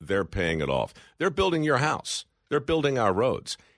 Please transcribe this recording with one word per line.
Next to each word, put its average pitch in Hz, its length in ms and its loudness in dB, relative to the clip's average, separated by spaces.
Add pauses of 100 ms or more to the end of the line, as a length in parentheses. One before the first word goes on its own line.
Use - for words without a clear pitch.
They're 95 240 0
paying 82 340 -2
it 69 100 -2
off. 64 220 -2 (280)
They're 180 100 2
building 170 320 0
your 151 160 2
house. - 480 -4 (240)
They're 143 100 2
building 143 380 0
our 104 160 4
roads. 110 460 0 (180)